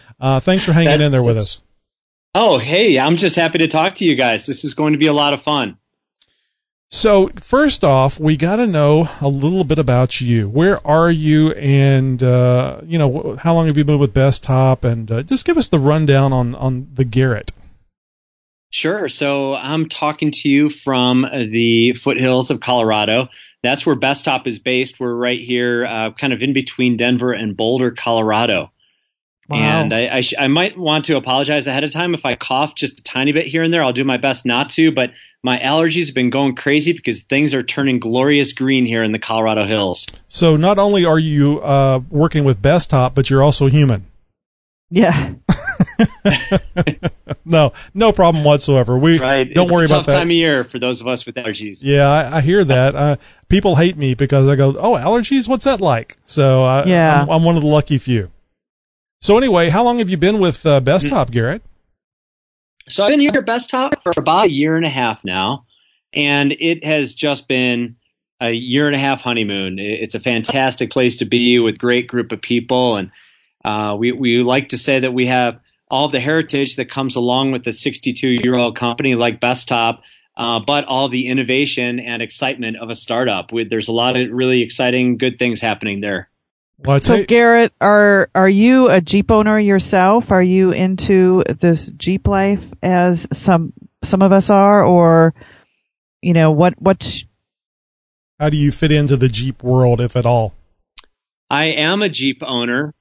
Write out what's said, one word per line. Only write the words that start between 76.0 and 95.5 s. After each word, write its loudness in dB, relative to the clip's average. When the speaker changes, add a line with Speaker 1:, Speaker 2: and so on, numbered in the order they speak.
Speaker 2:
the -4
heritage -2
that -6
comes -6
along 0
with -6
a -4
sixty-two-year-old -2
company -4
like -2
Bestop, -2
uh, -4
but -2
all -2
the -6
innovation -4
and -10
excitement -8
of -12
a -8
startup. -4
We, -4
there's -4
a -6
lot 0
of -2
really 0
exciting, 0
good -4
things -4
happening -4
there. -6
Speaker 1:
Well, 0
I 2
Speaker 3:
So, 2
Speaker 1:
tell 4
you -2
Speaker 3:
Garrett, 4
are, 4
are 4
you 4
a 4
Jeep 0
owner 4
yourself? 2
Are 4
you 4
into 2
this 0
Jeep -4
life 0
as 0
some, 0
some 0
of 6
us 4
are, 6
or, 6